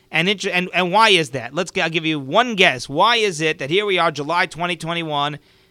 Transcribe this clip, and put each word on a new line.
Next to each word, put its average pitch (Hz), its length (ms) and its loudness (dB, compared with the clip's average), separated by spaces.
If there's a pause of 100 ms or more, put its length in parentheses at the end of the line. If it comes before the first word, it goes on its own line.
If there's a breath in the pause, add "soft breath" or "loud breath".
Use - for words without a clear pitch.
(120 soft breath)
And, 165 160 0
int-, 196 180 -2
and, 180 280 -2
and 175 180 0
why 220 180 6
is 160 200 4
that? 123 260 -8
Let's 175 160 -4
g-, 190 100 -4
I'll 165 80 0
give 160 160 -4
you 156 140 -2
one 208 360 0
guess. 156 340 2
Why 196 260 4
is 208 240 0
it 156 200 0
that 139 100 -6
here 202 160 2
we 190 120 0
are, 170 140 2
July 156 340 -2
twenty 175 300 -4
twenty-one, 151 640 -4 (320 soft breath)